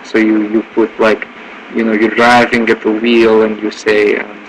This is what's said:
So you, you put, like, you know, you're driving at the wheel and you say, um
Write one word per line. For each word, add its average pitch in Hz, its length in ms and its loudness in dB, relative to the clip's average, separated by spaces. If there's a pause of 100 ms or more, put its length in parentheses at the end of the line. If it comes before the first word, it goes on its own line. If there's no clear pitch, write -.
So - 140 -6
you, 107 320 0
you 110 140 0 (100)
put, 110 260 -2
like, 110 280 0 (480)
you 117 80 -2
know, 113 100 0
you're 107 220 0
driving 120 540 2
at 110 120 0
the 107 100 -2
wheel 113 520 2
and 107 180 -2
you 107 100 -6
say, 104 460 0
um - 320 -12